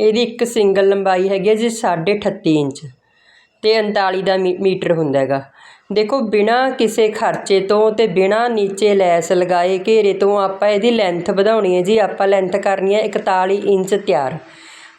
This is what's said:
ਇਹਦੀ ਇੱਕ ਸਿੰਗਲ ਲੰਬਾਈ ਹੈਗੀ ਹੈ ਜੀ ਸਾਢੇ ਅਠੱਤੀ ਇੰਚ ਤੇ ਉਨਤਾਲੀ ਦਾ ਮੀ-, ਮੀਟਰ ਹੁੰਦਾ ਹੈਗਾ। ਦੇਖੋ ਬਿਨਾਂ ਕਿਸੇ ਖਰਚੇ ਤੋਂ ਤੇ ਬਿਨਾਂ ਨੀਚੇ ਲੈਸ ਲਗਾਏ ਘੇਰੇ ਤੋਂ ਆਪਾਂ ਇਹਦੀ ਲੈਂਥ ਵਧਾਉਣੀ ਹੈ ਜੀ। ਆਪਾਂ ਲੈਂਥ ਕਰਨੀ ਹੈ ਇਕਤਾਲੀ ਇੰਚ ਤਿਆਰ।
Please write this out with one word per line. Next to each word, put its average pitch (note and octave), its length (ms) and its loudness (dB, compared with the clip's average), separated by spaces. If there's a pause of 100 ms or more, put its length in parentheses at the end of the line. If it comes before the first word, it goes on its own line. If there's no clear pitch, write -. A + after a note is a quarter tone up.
ਇਹਦੀ A3 220 2
ਇੱਕ A#3 240 -4
ਸਿੰਗਲ G3 420 2
ਲੰਬਾਈ F#3+ 400 2
ਹੈਗੀ G3 200 -2
ਹੈ G#3+ 60 4
ਜੀ A3+ 160 0
ਸਾਢੇ G3+ 480 -2
ਅਠੱਤੀ F#3+ 420 -2
ਇੰਚ C#3 220 -6 (800)
ਤੇ A3 160 2
ਉਨਤਾਲੀ G3 440 -2
ਦਾ F#3+ 140 0
ਮੀ-, F#3 240 -2
ਮੀਟਰ F3+ 320 0
ਹੁੰਦਾ D3+ 260 0
ਹੈਗਾ। C3+ 240 -2 (520)
ਦੇਖੋ G#3+ 340 0
ਬਿਨਾਂ A3+ 440 0
ਕਿਸੇ A3 380 0
ਖਰਚੇ G3 520 -2
ਤੋਂ G#3 300 2
ਤੇ A3 160 0
ਬਿਨਾਂ G3 420 0
ਨੀਚੇ G3+ 440 0
ਲੈਸ F3 380 2
ਲਗਾਏ F3+ 540 0
ਘੇਰੇ G#3+ 280 2
ਤੋਂ G3 260 0
ਆਪਾਂ G3 280 -2
ਇਹਦੀ G#3 220 0
ਲੈਂਥ F#3 420 -2
ਵਧਾਉਣੀ G3 440 0
ਹੈ F3+ 60 2
ਜੀ। G#3+ 180 2
ਆਪਾਂ G3 280 0
ਲੈਂਥ G3 300 0
ਕਰਨੀ G3 360 0
ਹੈ G#3+ 60 0
ਇਕਤਾਲੀ G3+ 680 -2
ਇੰਚ F#3+ 300 0
ਤਿਆਰ। D#3+ 420 -2 (600)